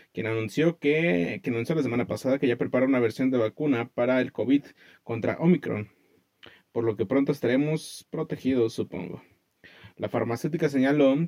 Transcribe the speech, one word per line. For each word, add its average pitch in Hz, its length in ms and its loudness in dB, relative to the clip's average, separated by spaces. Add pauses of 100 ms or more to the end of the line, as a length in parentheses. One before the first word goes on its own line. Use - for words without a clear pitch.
(140)
quien - 120 -6
anunció 113 540 -2
que, 165 640 0
que 131 80 -4
anunció 120 240 -2
la 156 80 0
semana 117 240 -2
pasada 127 320 -2
que 147 80 0
ya 120 100 0
prepara 127 300 0
una 135 120 2
versión 120 300 0
de 131 80 0
vacuna 120 560 0
para 127 260 2
el 123 120 -2
covid 131 320 0 (400)
contra 110 340 -4
Omicron, 151 540 2 (800)
por 113 140 -2
lo 110 100 0
que 107 100 0
pronto 139 260 2
estaremos 143 800 -2
protegidos, 131 640 0
supongo. - 480 -8 (760)
La - 140 -6
farmacéutica 147 600 -2
señaló 139 580 4